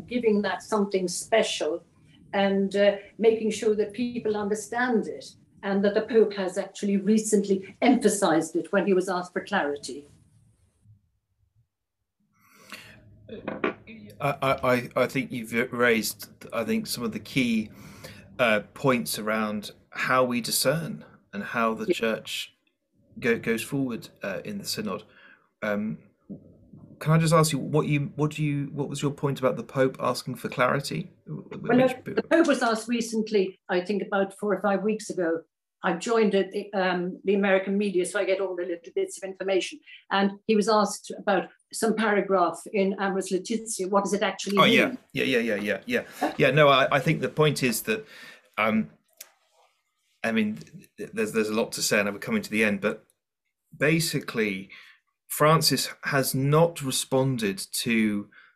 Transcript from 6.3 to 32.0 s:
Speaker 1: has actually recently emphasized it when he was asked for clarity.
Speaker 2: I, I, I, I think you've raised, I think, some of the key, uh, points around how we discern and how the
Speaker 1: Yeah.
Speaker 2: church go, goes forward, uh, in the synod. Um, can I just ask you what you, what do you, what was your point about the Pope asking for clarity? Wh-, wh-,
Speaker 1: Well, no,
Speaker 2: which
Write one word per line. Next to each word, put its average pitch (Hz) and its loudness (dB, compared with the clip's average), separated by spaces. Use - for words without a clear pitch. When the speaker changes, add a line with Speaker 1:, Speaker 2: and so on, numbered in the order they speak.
Speaker 1:
has 190 -2
actually 196 0
recently 196 2
emphasized 196 4
it 165 -4
when 196 2
he 202 4
was 180 2
asked 180 -4
for 190 -4
clarity. 143 -4
Speaker 2:
I, 143 -2
I, 135 4
I, 123 0
I 127 2
think 123 -4
you've 117 -4
raised, 120 0
I 113 -4
think, 110 -2
some - -8
of 110 -4
the 110 -8
key, 113 -2
uh, 110 4
points 123 0
around 107 -4
how 127 0
we 120 -2
discern 135 -2
and 101 -8
how 113 -2
the 110 -8
Speaker 1:
Yeah. - 2
Speaker 2:
church - -4
go, 117 0
goes 113 -2
forward, 135 -6
uh, 95 -6
in 104 -8
the - -12
synod. 101 -6
Um, 107 -2
can 156 0
I 165 6
just 160 2
ask 156 6
you 135 0
what 135 0
you, 147 -2
what 151 -2
do 156 -6
you, 143 -2
what 139 -6
was 143 -8
your 143 0
point 139 -4
about 127 0
the 117 -8
Pope 131 0
asking 127 -4
for - -8
clarity? 139 0
Wh-, - -12
wh-, - -12
Speaker 1:
Well, 247 4
no, 262 6
Speaker 2:
which - -4